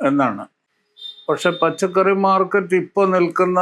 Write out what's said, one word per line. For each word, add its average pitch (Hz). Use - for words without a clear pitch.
എന്നാണ്. 131
പക്ഷെ 165
പച്ചക്കറി 180
മാർക്കറ്റ് 190
ഇപ്പൊ 190
നിൽക്കുന്ന 180